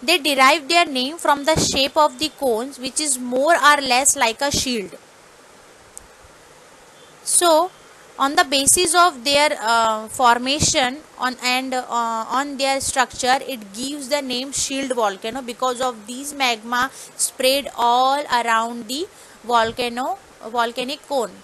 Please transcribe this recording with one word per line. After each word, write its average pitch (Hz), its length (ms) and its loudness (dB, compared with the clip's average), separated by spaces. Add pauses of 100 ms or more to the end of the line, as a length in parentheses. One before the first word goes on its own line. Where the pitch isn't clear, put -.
They 311 140 2
derive 277 500 4
their 339 200 4
name 277 320 -4
from 285 260 0
the 320 120 2
shape 277 380 0
of 302 240 2
the 302 120 -2
cones, 254 480 -4
which 254 220 -6
is 285 180 -2
more 254 360 2
or 285 280 6
less 262 340 2
like 233 240 0
a 285 100 0
shield. 240 460 -4 (2250)
So, 339 480 2 (480)
on 269 160 0
the 349 100 4
basis 277 500 2
of 339 300 4
their, 285 360 2
uh, 220 480 0
formation 262 920 2 (160)
on, 254 260 -4
and, 254 300 0
uh, 254 100 -2 (460)
on 277 260 -4
their 269 240 -2
structure, 254 680 0
it 214 280 -10
gives 269 340 -8
the 285 140 -2
name 262 300 -6
shield 269 420 -4
volcano 226 480 -2
because 247 400 -4
of 226 240 -6
these 269 260 -12
magma 247 580 -2 (260)
spread 262 600 0
all 254 480 2 (160)
around 233 480 -2
the 285 180 -6 (380)
volcano, 240 720 0 (300)
volcanic 240 600 -4
cone. 247 240 -2 (140)